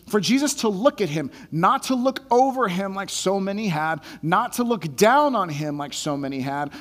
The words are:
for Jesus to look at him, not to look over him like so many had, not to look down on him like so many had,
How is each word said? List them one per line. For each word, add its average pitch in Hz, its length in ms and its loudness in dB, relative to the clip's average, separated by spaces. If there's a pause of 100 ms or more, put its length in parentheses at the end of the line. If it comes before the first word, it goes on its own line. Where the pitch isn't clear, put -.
for 214 100 2
Jesus 254 360 2
to - 140 0
look 214 320 2
at 180 100 -2
him, 147 200 -4 (220)
not 202 320 2
to 262 100 0
look 254 360 -2
over 254 360 2
him 190 260 -4
like 190 180 -8
so 196 280 -2
many 202 300 -4
had, 160 320 -2 (200)
not 190 340 0
to 247 100 0
look 170 320 -4
down 254 400 6
on 190 120 -2
him 147 300 -4
like 143 140 -8
so 147 240 -4
many 139 240 -4
had, 139 400 -4